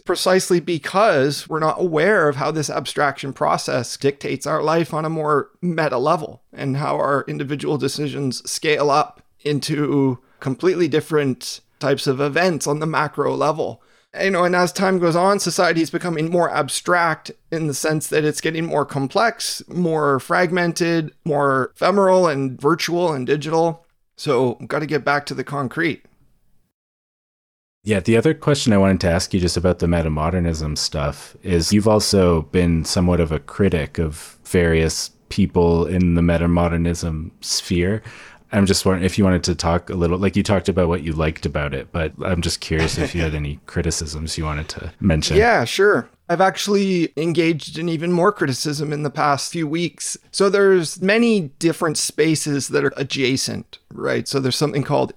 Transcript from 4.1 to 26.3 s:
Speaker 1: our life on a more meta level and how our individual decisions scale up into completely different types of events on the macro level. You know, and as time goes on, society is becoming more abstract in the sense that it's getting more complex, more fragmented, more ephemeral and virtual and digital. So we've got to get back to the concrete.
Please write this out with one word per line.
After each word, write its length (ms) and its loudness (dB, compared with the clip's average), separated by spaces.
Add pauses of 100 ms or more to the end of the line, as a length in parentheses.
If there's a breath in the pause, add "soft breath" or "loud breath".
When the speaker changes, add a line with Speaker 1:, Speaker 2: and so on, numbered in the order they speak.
Speaker 1:
our 160 -2
life 320 0
on 100 -4
a 60 -4
more 400 0 (100)
meta 380 -2
level 420 -2 (100)
and 280 -4
how 180 -2
our 320 0
individual 480 -4
decisions 640 -4 (100)
scale 400 0
up 300 0 (240)
into 720 0 (220 soft breath)
completely 480 0
different 720 -2 (180)
types 280 -2
of 160 0
events 440 0
on 140 -2
the 60 -4
macro 500 -2
level. 460 -2 (360 soft breath)
You 120 0
know, 140 2
and 120 2
as 160 2
time 260 0
goes 160 2
on, 240 4
society 440 0
is 80 -4
becoming 400 -4
more 200 2
abstract 800 -2 (220)
in 140 -2
the 80 -2
sense 320 -2
that 180 0
it's 160 -2
getting 240 -4
more 220 -2
complex, 800 -2
more 500 0
fragmented, 960 0 (140)
more 500 0
ephemeral 500 4
and 320 -2
virtual 540 0
and 140 -4
digital. 580 0 (320)
So 440 0
we've 80 -14
got 100 -2
to 80 -4
get 180 -2
back 220 0
to 80 -8
the 100 -6
concrete. 600 -4 (1800)